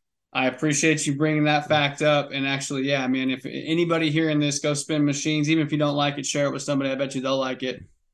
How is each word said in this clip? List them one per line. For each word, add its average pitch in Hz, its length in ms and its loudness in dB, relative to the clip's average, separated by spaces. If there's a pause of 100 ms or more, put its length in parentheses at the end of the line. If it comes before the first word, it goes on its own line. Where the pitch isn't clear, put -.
(320)
I 131 160 0
appreciate 151 580 2
you 143 100 0
bringing 151 280 2
that 147 240 2
fact 147 340 2
up. 147 300 2
And 135 140 -2
actually, 135 360 -2
yeah, 135 240 0
man, 131 240 0
if 131 160 -6
anybody 160 640 0
hearing 151 300 2
this, 143 180 0
go 147 160 0
spin 147 320 0
Machines. 147 420 0
Even 160 160 2
if 147 80 -4
you 151 60 0
don't 147 180 0
like 143 220 0
it, 135 80 -8
share 143 200 0
it 135 60 -2
with 135 100 -6
somebody. 139 280 0
I 135 60 -4
bet 131 180 -4
you 131 80 -4
they'll 135 160 0
like 127 240 -4
it. 127 200 -6 (320)